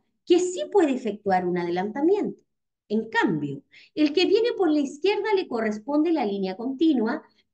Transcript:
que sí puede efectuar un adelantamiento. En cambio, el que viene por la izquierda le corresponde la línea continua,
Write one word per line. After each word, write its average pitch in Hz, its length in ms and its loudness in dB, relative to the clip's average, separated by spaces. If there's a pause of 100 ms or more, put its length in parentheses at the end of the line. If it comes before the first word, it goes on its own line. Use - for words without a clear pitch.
(260)
que 349 140 6
sí 359 220 -2 (100)
puede 320 220 4
efectuar 196 540 -2
un 180 100 0
adelantamiento. 214 840 0 (480)
En 220 220 -2
cambio, 147 540 -2 (320)
el 302 180 2
que 370 140 2
viene 453 280 2
por 370 140 0
la 302 120 2
izquierda 415 520 -2
le 359 140 0
corresponde 262 640 -2
la 277 140 0
línea 196 300 -4
continua, 262 680 0 (300)